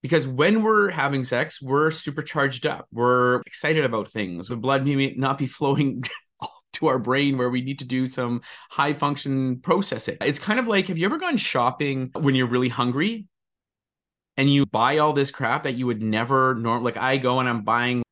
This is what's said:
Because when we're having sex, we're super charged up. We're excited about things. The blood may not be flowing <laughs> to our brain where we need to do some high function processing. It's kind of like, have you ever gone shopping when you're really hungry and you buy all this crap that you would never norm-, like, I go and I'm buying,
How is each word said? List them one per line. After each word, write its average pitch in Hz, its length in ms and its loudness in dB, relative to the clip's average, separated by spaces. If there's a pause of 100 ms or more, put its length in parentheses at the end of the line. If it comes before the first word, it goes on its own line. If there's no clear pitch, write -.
Because 139 240 2
when 165 380 2
we're 214 280 4
having 139 340 0
sex, 131 360 -2
we're 143 300 2
super 156 300 -8
charged 139 440 -2
up. - 240 -4
We're 123 520 4
excited 156 420 0
about 110 240 0
things. 92 400 -6
The 120 80 -6
blood 131 300 0
may 139 320 0
not 135 200 0
be 135 100 -2
flowing 139 580 0 (340)
<laughs> - 340 -16
to 156 140 0
our 131 120 2
brain 135 380 0
where 123 120 0
we 127 100 -2
need 131 200 -6
to 131 60 -12
do 127 220 -2
some 123 340 -4 (280)
high 147 240 0
function 135 680 -2
processing. 165 640 -2
It's 143 180 0
kind 214 180 0
of 240 120 -2
like, 190 180 0
have 175 100 -4
you 165 80 0
ever 277 120 0
gone 330 180 -2
shopping 131 760 -2
when 139 200 2
you're 127 140 2
really 123 220 0
hungry 139 560 -2 (1120)
and 135 120 4
you 139 160 4
buy 127 340 2
all 151 120 4
this 139 200 0
crap 131 320 -2
that 131 120 -4
you 127 120 -4
would 110 140 -2
never 123 540 2
norm-, 117 260 0
like, 120 140 -2
I 131 220 0
go 127 220 2
and 127 100 0
I'm 113 160 -2
buying, 120 460 0